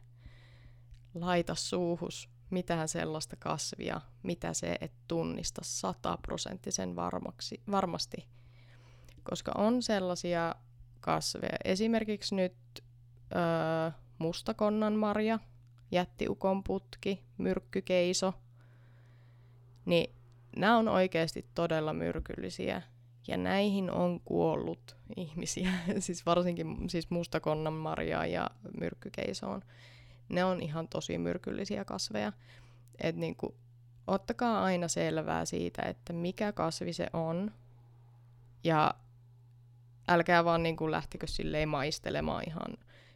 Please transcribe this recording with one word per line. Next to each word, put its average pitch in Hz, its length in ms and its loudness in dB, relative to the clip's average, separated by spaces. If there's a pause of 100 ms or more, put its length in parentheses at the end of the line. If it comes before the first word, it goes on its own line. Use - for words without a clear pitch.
(1120)
laita 175 420 2
suuhus 170 760 -2 (200)
mitään 170 380 0
sellaista 160 480 -4
kasvia, - 680 -4 (220)
mitä - 300 -4
se - 280 -2
et - 120 -6 (140)
tunnista - 560 -2
sataprosenttisen - 1300 -4
varmaksi, - 640 -6 (100)
varmasti. 190 560 -2 (960)
Koska - 340 -4
on 233 260 4
sellaisia 175 720 0 (440)
kasveja, - 680 0
esimerkiksi 214 680 2
nyt, 185 200 2 (800)
öö, 165 560 2 (260)
mustakonnan 208 760 2
marja, 214 460 2 (520)
jättiukon 190 720 2
putki, - 600 -4 (140)
myrkkykeiso, 185 960 2 (1500)
niin - 300 4 (400)
nää 220 220 6
on 226 100 6
oikeasti 185 680 2
todella 160 380 2
myrkyllisiä. - 880 -4 (460)
Ja 185 100 -2
näihin 190 540 2
on 175 280 0
kuollut 165 800 -2 (180)
ihmisiä, 175 560 -2 (180)
<laughs> 196 100 0
siis 180 260 -4
varsinkin, 170 640 2
siis 165 200 -2
mustakonnan 156 640 0
marjaa 156 520 -2
ja - 240 0 (300)
myrkkykeisoon. - 840 -6 (680)
Ne 180 160 2
on 185 160 0
ihan 165 260 -4
tosi 165 300 -4
myrkyllisiä 196 680 -4
kasveja. 208 480 -4 (640)
Et 165 160 0
niinku, - 400 -4 (520)
ottakaa 202 560 0
aina 180 240 2
selvää 160 580 0
siitä, - 360 -2
että - 320 -6
mikä 180 380 -2
kasvi 165 420 -2
se 170 200 -2
on. 170 380 -2 (1120)
Ja 160 300 6 (1120)
älkää 170 380 6
vaan 165 180 4
niinku 160 280 0
lähtekö 160 360 -4
silleen 156 420 0
maistelemaan 147 800 -2
ihan, - 300 -8 (380)